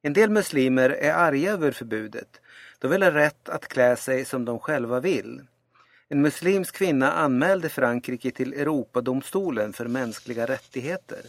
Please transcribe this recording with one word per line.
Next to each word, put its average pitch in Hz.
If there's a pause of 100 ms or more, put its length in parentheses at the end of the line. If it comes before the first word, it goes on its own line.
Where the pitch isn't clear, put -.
En 147
del 214
muslimer 131
är 143
arga 165
över 156
förbudet. 110 (380)
De 131
vill 190
ha 175
rätt 147
att -
klä 123
sig 131
som 123
de 117
själva 127
vill. 135 (680)
En 143
muslimsk 175
kvinna 147
anmälde 160
Frankrike 123
till 131
Europadomstolen 131
för 120
mänskliga 117
rättigheter. 135